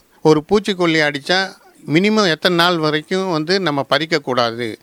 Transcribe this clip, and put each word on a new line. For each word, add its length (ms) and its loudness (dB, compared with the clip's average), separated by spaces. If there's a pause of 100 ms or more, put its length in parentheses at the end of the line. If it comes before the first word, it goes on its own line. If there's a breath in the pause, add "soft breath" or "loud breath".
(220 soft breath)
ஒரு 220 6
பூச்சிக்கொல்லி 580 0
அடிச்சா 380 0 (480)
மினிமம் 420 2
எத்தனை 280 0
நாள் 200 2
வரைக்கும் 540 -2
வந்து 280 -2
நம்ம 300 -2
பறிக்கக்கூடாது, 920 -4